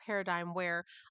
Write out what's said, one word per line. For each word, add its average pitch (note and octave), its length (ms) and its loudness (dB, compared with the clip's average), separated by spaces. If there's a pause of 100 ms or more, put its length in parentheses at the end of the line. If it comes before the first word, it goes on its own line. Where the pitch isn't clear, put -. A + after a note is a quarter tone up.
paradigm F3+ 480 0
where, F3 300 2 (260)